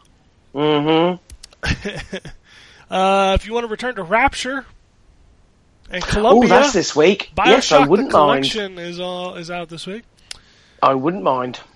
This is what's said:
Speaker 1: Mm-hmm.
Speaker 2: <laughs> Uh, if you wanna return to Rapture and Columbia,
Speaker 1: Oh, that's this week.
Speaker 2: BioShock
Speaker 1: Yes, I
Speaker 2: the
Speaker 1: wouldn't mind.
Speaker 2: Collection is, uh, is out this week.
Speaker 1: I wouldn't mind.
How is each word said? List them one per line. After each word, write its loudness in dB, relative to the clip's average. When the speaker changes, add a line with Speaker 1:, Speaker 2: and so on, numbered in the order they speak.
Speaker 1:
Mm-hmm. -2
Speaker 2:
<laughs> -
Uh, 2
if -2
you -12
wanna -4
return -8
to -10
Rapture -2
and -10
Columbia, 4
Speaker 1:
Oh, 4
that's 2
this -2
week. 2
Speaker 2:
BioShock 0
Speaker 1:
Yes, 4
I 6
Speaker 2:
the 0
Speaker 1:
wouldn't 2
mind. 4
Speaker 2:
Collection -8
is, -12
uh, -10
is -14
out -10
this -14
week. -12
Speaker 1:
I 6
wouldn't -2
mind. -2